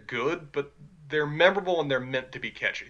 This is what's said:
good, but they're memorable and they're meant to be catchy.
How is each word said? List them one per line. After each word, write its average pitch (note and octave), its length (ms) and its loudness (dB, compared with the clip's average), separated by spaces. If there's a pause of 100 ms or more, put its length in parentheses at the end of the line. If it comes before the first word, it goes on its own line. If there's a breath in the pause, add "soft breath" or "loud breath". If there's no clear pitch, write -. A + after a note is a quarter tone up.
good, D3 460 -4
but C#3+ 200 -4 (380)
they're D3+ 160 2
memorable F3 560 4
and D3 80 -2
they're C3 100 2
meant B2+ 340 -4
to B2 60 -12
be A2 120 -6
catchy. - 380 -4